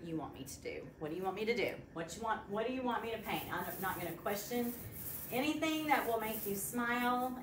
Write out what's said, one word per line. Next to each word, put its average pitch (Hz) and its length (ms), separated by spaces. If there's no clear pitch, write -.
you 165 100
want 151 200
me 135 80
to - 160
do. - 280
What 156 100
do 160 80
you 185 60
want 190 140
me 214 80
to 233 100
do? 180 180
What - 200
you 214 60
want, 226 300
what 220 160
do 254 60
you 262 100
want 233 180
me 226 120
to 220 40
paint? - 340
I'm 185 140
not 190 180
gonna 170 180
question 240 580
anything 302 560
that 254 200
will 226 120
make 220 260
you 202 100
smile 247 880